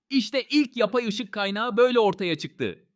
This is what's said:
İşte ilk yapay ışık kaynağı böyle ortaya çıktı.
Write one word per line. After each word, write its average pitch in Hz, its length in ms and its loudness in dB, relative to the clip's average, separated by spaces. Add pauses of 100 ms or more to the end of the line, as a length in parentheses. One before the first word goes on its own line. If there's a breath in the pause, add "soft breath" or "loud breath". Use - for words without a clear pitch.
İşte 254 400 0
ilk 285 280 0
yapay 233 300 0
ışık 208 240 -6
kaynağı 208 460 -4
böyle 240 220 6
ortaya 185 380 0
çıktı. 113 420 -8 (160)